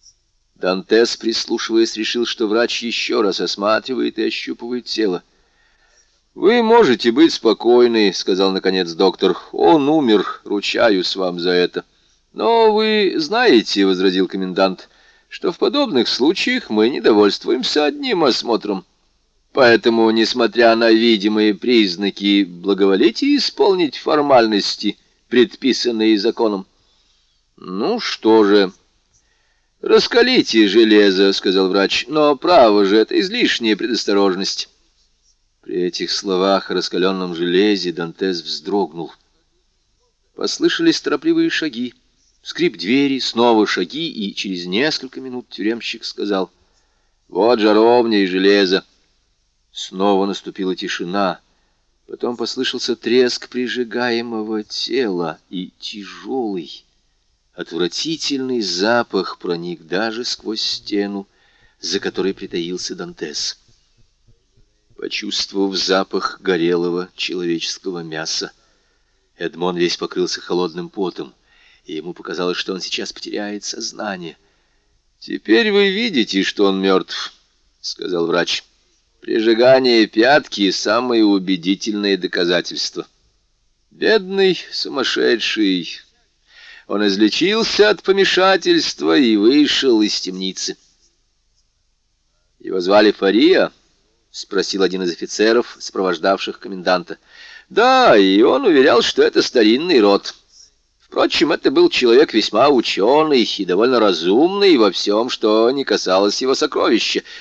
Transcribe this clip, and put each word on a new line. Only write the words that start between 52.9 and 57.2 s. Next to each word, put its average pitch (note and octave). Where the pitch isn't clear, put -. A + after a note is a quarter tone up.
треск A#2+
прижигаемого A#2
тела F#2+
и F2+
тяжелый, G2+